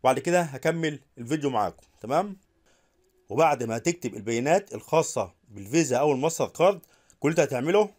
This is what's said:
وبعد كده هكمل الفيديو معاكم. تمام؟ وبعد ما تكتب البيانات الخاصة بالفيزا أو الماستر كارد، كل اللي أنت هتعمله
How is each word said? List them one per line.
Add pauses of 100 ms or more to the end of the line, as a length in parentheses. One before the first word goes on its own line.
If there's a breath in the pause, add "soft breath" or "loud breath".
وبعد
كده
هكمل (180)
الفيديو
معاكم. (140)
تمام؟ (920)
وبعد
ما
تكتب
البيانات
الخاصة (160)
بالفيزا
أو
الماستر
كارد، (400 soft breath)
كل
اللي
أنت
هتعمله